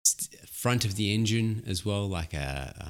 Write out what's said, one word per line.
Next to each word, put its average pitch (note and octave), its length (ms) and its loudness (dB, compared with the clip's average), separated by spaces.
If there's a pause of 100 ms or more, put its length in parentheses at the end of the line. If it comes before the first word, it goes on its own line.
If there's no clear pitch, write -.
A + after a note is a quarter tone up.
st-, - 440 0
front B2 360 0
of G2+ 100 -2
the G#2 180 2
engine A2 540 2
as F#2 180 -2
well, G2+ 240 0
like E2 240 -4
a, C#2 440 -4 (120)